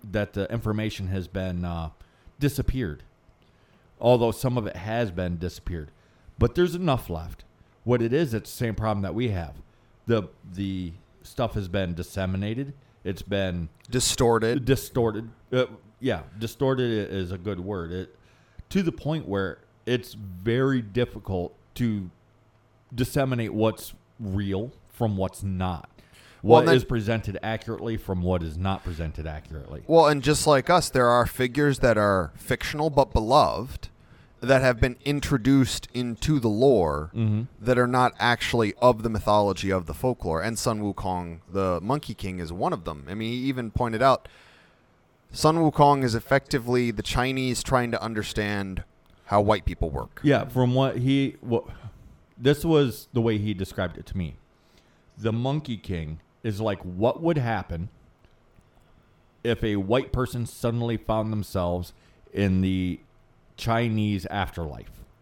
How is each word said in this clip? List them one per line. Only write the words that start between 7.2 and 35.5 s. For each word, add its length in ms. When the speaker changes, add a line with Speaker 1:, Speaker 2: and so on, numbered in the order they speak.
Speaker 1:
What 180
it 100
is, 220
it's 160
the 60
same 180
problem 280
that 120
we 160
have. 240
The, 220
the 400
stuff 320
has 140
been 260
disseminated. 800
It's 200
been 480
Speaker 2:
Distorted. 760
Speaker 1:
distorted. 640
Uh, 140
yeah, 220
distorted 680
i-, 60
is 180
a 60
good 220
word. 320
It, 220
to 140
the 100
point 340
where 320
it's 260
very 720
difficult 720
to 340
disseminate 580
what's 420
real 520
from 280
what's 260
not. 460
Speaker 2:
Well, 180
Speaker 1:
What 60
Speaker 2:
then 100
Speaker 1:
is 80
presented 580
accurately 540
from 260
what 220
is 120
not 280
presented 420
accurately. 640
Speaker 2:
Well, 180
and 160
just 240
like 240
us, 180
there 200
are 180
figures 540
that 180
are 380
fictional 540
but 220
beloved 760
that 220
have 160
been 260
introduced 880